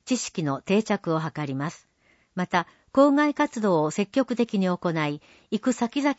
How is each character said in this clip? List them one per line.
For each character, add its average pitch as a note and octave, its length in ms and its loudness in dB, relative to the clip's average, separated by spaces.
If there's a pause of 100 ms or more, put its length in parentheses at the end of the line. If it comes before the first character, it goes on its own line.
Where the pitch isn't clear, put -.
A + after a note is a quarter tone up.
知 B3+ 100 0
識 - 260 -8
の C#3 200 -2
定 G3+ 200 2
着 F#3+ 320 -2
を D#3+ 60 0
図 D#3+ 80 -6 (160)
り C#3 100 -6
ま C#3+ 140 -4
す。 - 200 -14 (460)
ま F3+ 120 -4
た、 F3 200 0 (260)
校 C#4 200 6
外 D4 220 2
活 D4 260 -2
動 F#3 220 4
を D3+ 80 0
積 G3 200 -2
極 B3+ 240 0
的 A3+ 240 0
に F#3+ 100 2
行 F3+ 220 -2
い、 D3+ 300 -2 (300)
行 G#3+ 120 -4
く C4 120 0
先 A#3+ 260 -4
々 C#4 180 0